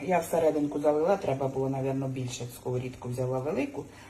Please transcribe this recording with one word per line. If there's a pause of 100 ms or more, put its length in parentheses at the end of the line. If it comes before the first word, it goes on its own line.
я
всерединку
залила,
треба
було,
навірно,
більше, (100)
сковорідку
взяла
велику. (240)